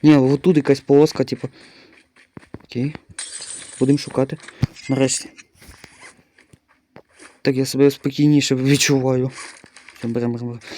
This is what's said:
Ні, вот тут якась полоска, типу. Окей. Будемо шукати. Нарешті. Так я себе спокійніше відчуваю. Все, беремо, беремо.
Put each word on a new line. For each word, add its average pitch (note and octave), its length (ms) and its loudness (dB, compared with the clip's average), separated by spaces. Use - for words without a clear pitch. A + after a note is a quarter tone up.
Ні, D3+ 120 8
вот C#3 260 2
тут F3 160 2
якась C#3 220 2
полоска, C#3+ 440 2
типу. - 260 -8
Окей. C#3 320 -8
Будемо C#3 180 4
шукати. C3+ 400 -4
Нарешті. C3+ 400 -2
Так C3+ 140 0
я C3 100 -2
себе C#3 260 2
спокійніше C#3+ 640 0
відчуваю. C3 760 0
Все, - 140 -12
беремо, A#2+ 260 -4
беремо. A#2+ 260 -10